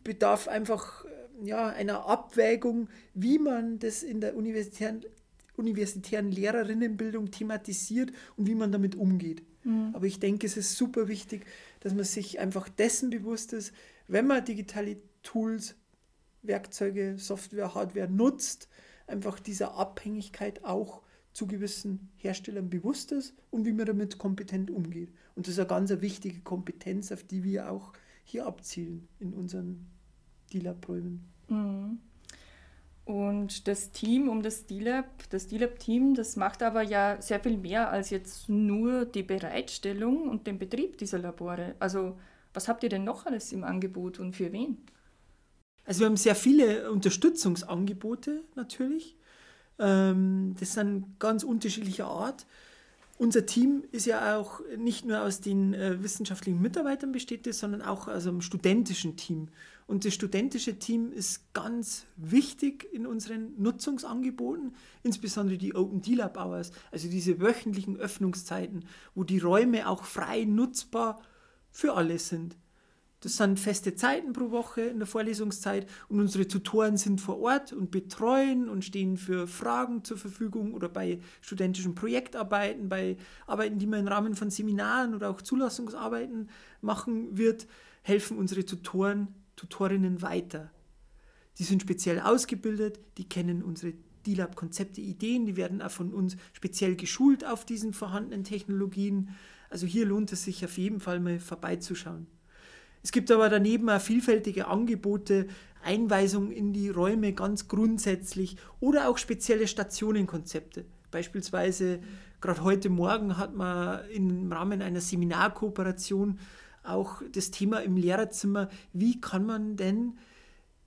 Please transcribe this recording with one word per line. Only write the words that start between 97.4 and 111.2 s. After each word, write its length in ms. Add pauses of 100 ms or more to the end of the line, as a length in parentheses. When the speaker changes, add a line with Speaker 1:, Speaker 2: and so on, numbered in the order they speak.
Speaker 1:
auf 200
diesen 280
vorhandenen 500
Technologien. 880 (400)
Also 160
hier 220
lohnt 260
es 100
sich 220
auf 140
jeden 200
Fall 200
mal 200
vorbeizuschauen. 840 (800)
Es 80
gibt 200
aber 180
daneben 400
auch 100
vielfältige 680
Angebote, 800 (340)
Einweisungen 720
in 200
die 160
Räume 460
ganz 340
grundsätzlich 920 (220)
oder 300
auch 80
spezielle 480
Stationenkonzepte. 1200 (240)
Beispielsweise 920 (420)